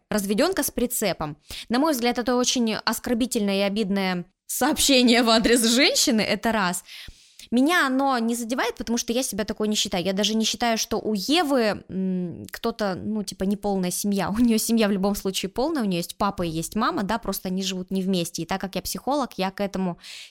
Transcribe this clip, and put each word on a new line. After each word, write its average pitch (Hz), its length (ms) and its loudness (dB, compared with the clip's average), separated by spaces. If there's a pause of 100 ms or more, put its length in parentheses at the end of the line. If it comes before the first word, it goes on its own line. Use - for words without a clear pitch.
(120)
разведёнка 214 500 0
с - 80 -2
прицепом. 170 680 -2 (320)
На 240 100 2
мой 311 140 4
взгляд, 240 260 0
это 247 160 2
очень 240 400 2
оскорбительное 226 840 0
и - 80 2
обидное 196 580 -2 (220)
сообщение 247 760 4
в 226 60 2
адрес 226 360 4
женщины, 247 560 4
это 214 300 0
раз. 190 320 0 (680)
Меня 294 360 4
оно 262 320 2
не 233 160 0
задевает, 247 400 -2
потому 233 240 -4
что - 140 -4
я 254 100 0
себя 202 220 -4
такой 208 240 -2
не 214 60 0
считаю. 185 280 -2
Я 196 100 0
даже 208 220 0
не 220 100 2
считаю, 226 320 0
что 214 220 -2
у 214 160 -4
Евы, 262 720 0
м, 180 640 -4
кто-то, 214 440 -4
ну, 208 280 -6
типа, - 220 -6
неполная 196 460 -2
семья. 196 380 -2
<laughs> 208 80 -4
У - 40 -2
неё 226 180 4
семья 220 280 2
в 202 40 2
любом 202 240 0
случае 190 340 -4
полная, 277 340 -2
у - 20 0
неё 180 140 0
есть - 180 -8
папа 196 260 -2
и 170 60 -2 (100)
есть - 160 -6
мама, 269 280 0
да, 208 140 -2
просто 196 320 -6
они 190 140 -2
живут 185 280 -6
не 190 120 0
вместе. 175 380 -2
И 160 40 -4
так 190 160 -4
как 190 140 -6
я 180 60 -4
психолог, - 560 -4
я 190 140 -2
к 190 120 -8
этому 190 340 -4 (340)